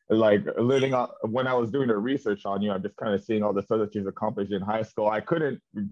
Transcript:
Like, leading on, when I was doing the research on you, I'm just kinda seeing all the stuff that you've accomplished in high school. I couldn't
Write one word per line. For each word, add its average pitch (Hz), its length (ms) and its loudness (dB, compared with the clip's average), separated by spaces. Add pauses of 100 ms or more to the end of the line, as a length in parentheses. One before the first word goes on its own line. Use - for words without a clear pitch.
Like, 107 360 4 (120)
leading 131 360 2
on, 123 160 0 (140)
when 123 240 0
I 127 80 0
was 117 160 2
doing 135 180 0
the 107 80 2
research 113 480 -2
on 98 160 -2
you, 104 100 0
I'm 95 120 -2
just 101 140 -8
kinda 104 220 0
seeing 107 240 -2
all 104 100 0
the 95 100 -2
stuff 113 160 0
that 104 160 -2
you've 98 120 -4
accomplished 101 460 -4
in 92 80 -2
high 107 220 -2
school. 107 260 -4
I 107 100 0
couldn't 151 400 -2 (320)